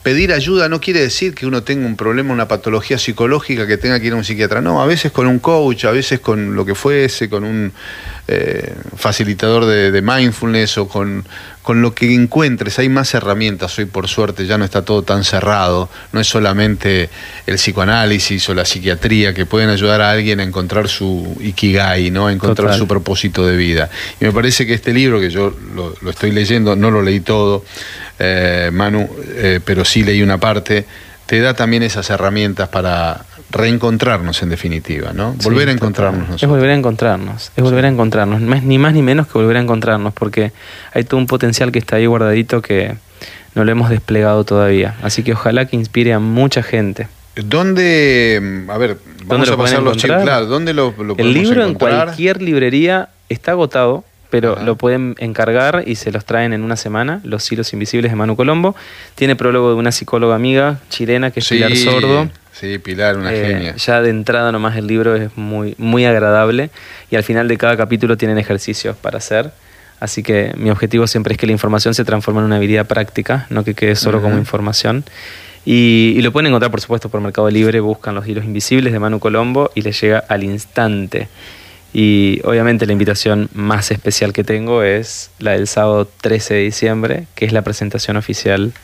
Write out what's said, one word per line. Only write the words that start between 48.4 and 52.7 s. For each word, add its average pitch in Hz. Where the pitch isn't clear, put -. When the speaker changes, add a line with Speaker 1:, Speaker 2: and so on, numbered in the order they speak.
Speaker 1:
a 107
ver, 113
vamos -
Speaker 2:
¿Dónde 127
lo 120
Speaker 1:
a 127
pasar 127
Speaker 2:
pueden 135
Speaker 1:
los 123
chips, 113
Speaker 2:
encontrar? 175
Speaker 1:
claro, 131
¿dónde 156
lo, 135
lo 104
Speaker 2:
El 92
Speaker 1:
podemos 117
Speaker 2:
libro 226
en 190
Speaker 1:
encontrar? 139
Speaker 2:
cualquier 175
librería 160